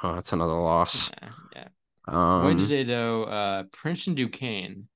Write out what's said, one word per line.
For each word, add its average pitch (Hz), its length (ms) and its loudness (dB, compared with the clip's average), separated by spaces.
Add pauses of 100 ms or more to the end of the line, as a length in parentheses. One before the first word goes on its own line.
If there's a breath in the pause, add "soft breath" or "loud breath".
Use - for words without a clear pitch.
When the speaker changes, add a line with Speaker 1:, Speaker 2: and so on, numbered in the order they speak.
Speaker 1:
Oh, 87 140 -2
that's 87 180 -4
another 82 220 2
loss. 85 540 2 (120)
Speaker 2:
Yeah, - 80 -16 (260)
yeah. - 120 -16 (400)
Speaker 1:
Um, 87 380 4
Speaker 2:
Wednesday, 104 380 2
though, 117 420 0
uh, 101 460 -2
Princeton 175 440 -4
Duquesne. 110 800 -6